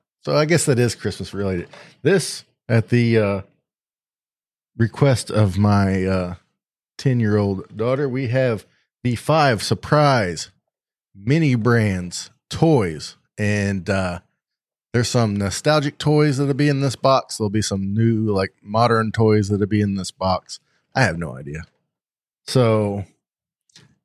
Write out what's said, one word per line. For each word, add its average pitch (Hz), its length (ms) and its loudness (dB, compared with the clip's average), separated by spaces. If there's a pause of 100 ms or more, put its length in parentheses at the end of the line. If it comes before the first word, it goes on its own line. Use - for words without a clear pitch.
(260)
So 143 100 0
I 151 100 2
guess 160 200 2
that 127 140 2
is 120 160 0
Christmas - 380 -8
related. 95 340 -4 (340)
This, - 420 -2 (260)
at 117 200 2
the, 117 280 4
uh, 101 240 0 (1400)
request 117 520 2
of 98 280 2
my, 98 480 2
uh, 90 300 -2 (640)
ten-year-old 104 800 0
daughter, 131 320 -2
we 131 200 -4
have 123 380 0 (380)
the 123 120 0
five 143 460 2
surprise 120 880 0 (600)
mini 127 420 0
brands 104 760 0 (200)
toys. 107 680 0 (200)
And, 101 520 -2
uh, 92 300 -2 (760)
there's 117 160 0
some 110 260 0
nostalgic 143 640 -2
toys 151 400 2
that'll 139 160 0
be 147 160 0
in 139 120 -2
this 139 140 -2
box. 135 420 0
There'll 107 120 -2
be 107 140 -2
some 98 300 -4
new, 110 380 0
like, 95 300 -2
modern 110 500 0
toys 107 380 2
that'll 104 160 -2
be 104 160 0
in 98 140 -2
this 92 160 -8
box. - 480 -6 (360)
I 131 60 2
have 85 160 0
no 76 180 -10
idea. 73 280 -12 (840)
So 107 600 0 (1000)